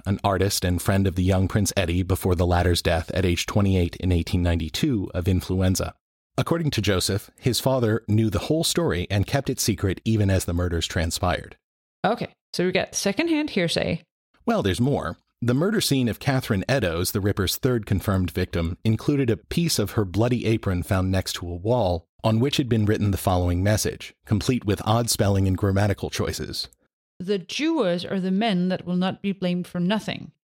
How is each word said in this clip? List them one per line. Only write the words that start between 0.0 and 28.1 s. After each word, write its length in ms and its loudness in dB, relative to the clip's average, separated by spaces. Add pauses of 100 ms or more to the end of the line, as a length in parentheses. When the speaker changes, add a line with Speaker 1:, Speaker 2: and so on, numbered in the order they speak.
Speaker 1:
an 180 0
artist 400 2
and 180 0
friend 240 2
of 80 0
the 80 0
young 240 4
Prince 300 0
Eddie 260 2
before 320 0
the 140 2
latter's 340 2
death 300 0
at 120 0
age 220 0
twenty-eight 480 2
in 160 -2
eighteen 320 2
ninety-two 720 0
of 140 -2
influenza. 680 0 (420)
According 360 0
to 100 -2
Joseph, 560 0
his 220 0
father 480 0
knew 200 4
the 120 -2
whole 240 0
story 440 0
and 160 0
kept 240 -2
it 120 -4
secret 440 -2
even 260 2
as 160 2
the 60 -4
murders 360 -2
transpired. 680 -2 (480)
Speaker 2:
Okay, 300 -4 (180)
so 140 -2
we 60 0
got 240 -4
secondhand 540 0
hearsay. 520 -2 (440)
Speaker 1:
Well, 180 0
there's 160 0
more. 360 0 (240)
The 140 2
murder 260 2
scene 280 2
of 100 -4
Catherine 500 0
Eddowes, 440 0
the 80 -2
Ripper's 360 0
third 300 0
confirmed 460 0
victim, 500 -2
included 480 2
a 60 0
piece 420 -2
of 140 -2
her 120 0
bloody 400 0
apron 380 0
found 300 0
next 220 -2
to 140 -10
a 60 -8
wall, 520 0 (180)
on 160 2
which 160 2
had 120 0
been 160 2
written 280 2
the 40 0
following 460 0
message, 500 -2 (140)
complete 380 0
with 200 0
odd 240 0
spelling 380 2
and 100 2
grammatical 540 0
choices. 560 -4 (540)
Speaker 2:
"The 180 -2
Jewers 680 -2
are 140 -4